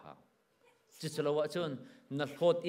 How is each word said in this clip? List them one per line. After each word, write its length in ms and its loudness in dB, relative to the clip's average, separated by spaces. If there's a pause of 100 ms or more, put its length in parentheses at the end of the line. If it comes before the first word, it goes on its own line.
ha. 100 -16 (840)
Chu 100 -6
chu 140 -4
lo 100 2
wa 140 2
chun 240 -2 (380)
na 160 -2
hlot 320 4 (120)